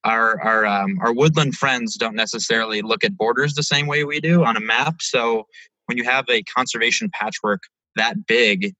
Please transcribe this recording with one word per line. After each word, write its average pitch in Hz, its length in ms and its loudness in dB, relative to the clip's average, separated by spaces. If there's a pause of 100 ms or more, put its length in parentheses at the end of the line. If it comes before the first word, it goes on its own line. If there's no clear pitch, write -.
our, 113 360 2
our, 110 240 2
um, 98 360 0
our 117 120 2
woodland 147 420 4
friends 123 420 -2
don't 113 180 -2
necessarily 110 680 -2
look 113 220 0
at 101 140 -2
borders 127 360 0
the 151 100 -2
same 147 220 0
way 147 200 -2
we 147 160 -6
do 165 240 4
on 113 100 2
a 107 60 -2
map. 123 400 0
So 117 420 0 (440)
when 120 100 -4
you 117 80 -4
have 131 240 0
a 113 140 2
conservation 113 680 -2
patchwork 107 500 -4 (340)
that 107 280 -2
big 101 540 2